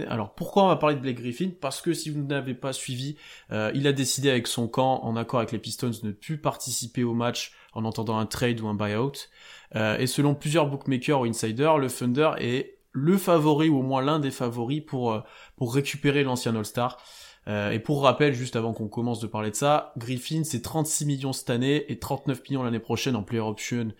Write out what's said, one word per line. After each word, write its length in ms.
Alors 260
pourquoi 300
on 20
va 80
parler 220
de 20
Blake 160
Griffin ? 360
Parce 200
que 120
si 160
vous 140
n'avez 300
pas 200
suivi, 420
euh, 200
il 140
a 60
décidé 360
avec 180
son 200
camp, 380
en 100
accord 240
avec 140
les 60
Pistons, 320
de 160
ne 40
plus 280
participer 680
au 80
match 400
en 140
entendant 320
un 80
trade 340
ou 80
un 80
buyout. 540
Euh, 200
et 100
selon 280
plusieurs 340
bookmakers 520
ou 20
insiders, 540
le 100
Thunder 520
est 400
le 260
favori 520
ou 80
au 60
moins 180
l'un 180
des 120
favoris 540
pour, 280
euh, 60
pour 180
récupérer 520
l'ancien 280
All-Star. 480
Euh, 240
et 80
pour 240
rappel, 300
juste 240
avant 160
qu'on 160
commence 320
de 40
parler 260
de 40
ça, 420
Griffin, 460
c'est 180
trente-six 440
millions 260
cette 180
année 400
et 80
trente-neuf 460
millions 180
l'année 180
prochaine 360
en 80
player 180
option 580